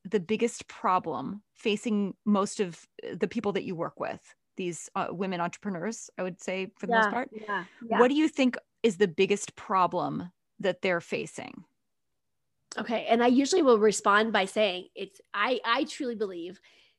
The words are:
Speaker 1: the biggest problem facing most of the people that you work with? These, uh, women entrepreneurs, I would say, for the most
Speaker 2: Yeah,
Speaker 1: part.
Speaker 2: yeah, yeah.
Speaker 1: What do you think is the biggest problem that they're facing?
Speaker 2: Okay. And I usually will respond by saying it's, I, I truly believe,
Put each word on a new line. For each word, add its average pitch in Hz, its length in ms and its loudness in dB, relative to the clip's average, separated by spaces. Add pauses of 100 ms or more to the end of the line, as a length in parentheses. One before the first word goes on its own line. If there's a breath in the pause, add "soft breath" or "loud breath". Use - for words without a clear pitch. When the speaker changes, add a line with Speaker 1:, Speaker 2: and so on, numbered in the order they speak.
Speaker 1:
the 196 160 0
biggest 220 480 -2
problem 180 720 -2 (120)
facing 208 680 -2
most 208 360 0
of 175 280 -6 (240)
the 180 160 -4
people 208 240 -4
that 185 120 -4
you 180 120 -8
work 156 240 -8
with? - 340 -8 (220)
These, 175 400 -6
uh, 190 160 -2
women 185 280 -4
entrepreneurs, 175 800 -6
I 185 60 -4
would 180 160 -8
say, 190 380 -6
for - 80 -8
the 240 60 -2
most 220 180 4
Speaker 2:
Yeah, - 0 -
Speaker 1:
part. 254 200 -4
Speaker 2:
yeah, 208 340 -8 (160)
yeah. 220 200 2
Speaker 1:
What 247 80 8
do 277 60 2
you 311 140 4
think 254 280 2 (260)
is 190 160 2
the 202 100 4
biggest 196 480 0
problem 175 760 0 (280)
that 185 220 -2
they're 180 200 2
facing? - 640 -8 (1120)
Speaker 2:
Okay. 220 280 -4
And 233 160 4
I 247 60 6
usually 277 340 4
will 247 160 8
respond 214 540 4
by 196 120 2
saying 190 500 -2
it's, - 260 -14 (120)
I, 233 320 -2
I 240 200 0
truly 262 300 -6
believe, 185 460 -8 (380 soft breath)